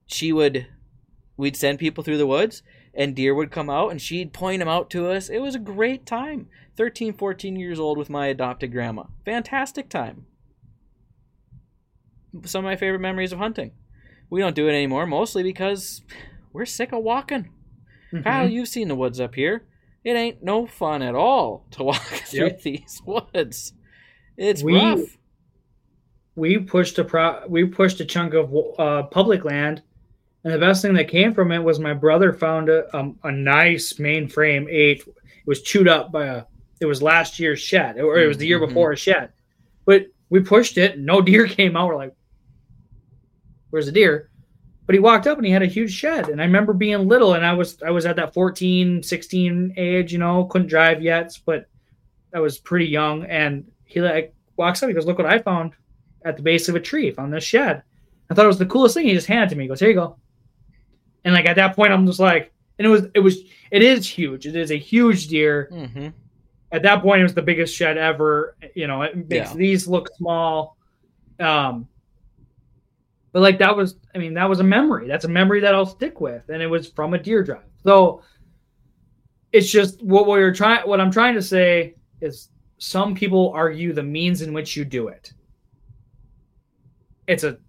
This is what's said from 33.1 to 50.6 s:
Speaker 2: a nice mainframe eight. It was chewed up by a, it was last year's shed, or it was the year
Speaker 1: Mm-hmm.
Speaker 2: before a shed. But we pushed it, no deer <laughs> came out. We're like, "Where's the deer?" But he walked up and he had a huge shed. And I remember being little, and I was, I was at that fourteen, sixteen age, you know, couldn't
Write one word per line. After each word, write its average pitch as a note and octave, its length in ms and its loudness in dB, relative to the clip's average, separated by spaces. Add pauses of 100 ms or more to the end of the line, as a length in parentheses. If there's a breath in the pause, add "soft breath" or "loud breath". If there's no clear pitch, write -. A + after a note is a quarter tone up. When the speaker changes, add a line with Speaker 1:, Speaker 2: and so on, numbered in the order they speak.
Speaker 2:
a D3 80 -6
nice D3+ 640 2
mainframe D3+ 800 -2
eight. D3 340 2
It - 80 -20 (320 soft breath)
was C#3 160 -2
chewed F#3+ 280 4
up D#3+ 220 0
by D3+ 140 -6
a, B2 180 -8 (360)
it E3 60 -4
was C#3+ 180 -2
last D#3+ 360 2
year's D3+ 200 -4
shed, C3 400 -2
or D3+ 180 2
it D#3+ 100 4
was D3 100 -2
the D3+ 100 -6
year E3+ 120 2
Speaker 1:
Mm-hmm. D3 100 -2
Speaker 2:
before D#3 240 0
a C#3+ 40 -8
shed. D#3 320 -2 (560)
But G3 220 6 (220)
we F#3 100 4
pushed G#3 380 2
it, F3+ 200 2
no E3 240 2
deer G#3 260 6
<laughs> - 0 -
came F3+ 300 0
out. F3 120 -2
We're D#3 80 -4
like, C3+ 180 -12 (1500)
"Where's D3+ 160 -6
the C#3 60 -8
deer?" E3 400 2 (560)
But F#3+ 80 4
he G3+ 40 6
walked A3 280 6
up D4 100 0
and A#3 80 -4
he F#3 80 2
had F#3+ 80 4
a F3+ 60 2
huge G#3+ 260 -4
shed. D4 360 -4
And D3+ 120 -4
I E3 40 0
remember G3+ 280 4
being G3+ 340 0
little, G#3+ 280 6
and E3+ 100 0
I F3 80 2
was, F3 300 -2
I E3 80 -2
was E3+ 160 0
at E3+ 80 -2
that E3 180 -4
fourteen, F3+ 720 0
sixteen F3+ 760 -4
age, F3+ 340 -2
you F3 60 -4
know, F3 280 0
couldn't F3+ 240 0